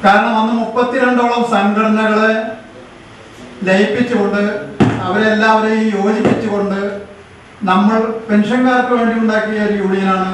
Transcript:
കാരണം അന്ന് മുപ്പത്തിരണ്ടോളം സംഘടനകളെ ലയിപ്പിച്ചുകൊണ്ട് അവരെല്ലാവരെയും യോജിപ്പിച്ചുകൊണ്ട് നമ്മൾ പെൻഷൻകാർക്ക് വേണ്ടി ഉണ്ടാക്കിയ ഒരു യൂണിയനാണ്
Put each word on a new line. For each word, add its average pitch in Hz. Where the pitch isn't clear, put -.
കാരണം 208
അന്ന് 226
മുപ്പത്തിരണ്ടോളം 247
സംഘടനകളെ 214
ലയിപ്പിച്ചുകൊണ്ട് 208
അവരെല്ലാവരെയും 220
യോജിപ്പിച്ചുകൊണ്ട് 202
നമ്മൾ 208
പെൻഷൻകാർക്ക് 247
വേണ്ടി 226
ഉണ്ടാക്കിയ 214
ഒരു 202
യൂണിയനാണ് 190